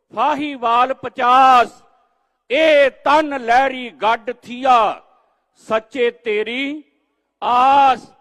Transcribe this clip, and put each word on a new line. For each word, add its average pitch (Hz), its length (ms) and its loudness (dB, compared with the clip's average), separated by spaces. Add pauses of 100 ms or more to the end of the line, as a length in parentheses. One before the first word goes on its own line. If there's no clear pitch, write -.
(160)
ਫਾਹੀਵਾਲ 262 800 -2
ਪਚਾਸ, 254 880 2 (680)
ਇਹ 285 400 2
ਤਨ 285 560 -2
ਲਹਿਰੀ 254 440 0
ਗੱਡ 220 420 -4
ਥੀਆ, 240 680 -2 (680)
ਸੱਚੇ 226 440 -4
ਤੇਰੀ 240 720 -8 (600)
ਆਸ। 262 760 2